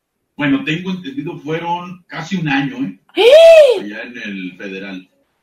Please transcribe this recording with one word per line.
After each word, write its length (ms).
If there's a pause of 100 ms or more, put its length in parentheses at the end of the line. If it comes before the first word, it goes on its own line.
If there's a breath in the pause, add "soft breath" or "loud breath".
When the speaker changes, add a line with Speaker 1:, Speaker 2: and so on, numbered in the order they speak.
(360)
Speaker 1:
Bueno, 280
tengo 260
entendido, 480
fueron 680
casi 300
un 120
año, 360
¿eh? 140 (180)
Speaker 2:
¡Eh! 640
Speaker 1:
Allá 220
en 160
el 380
federal. 520 (340)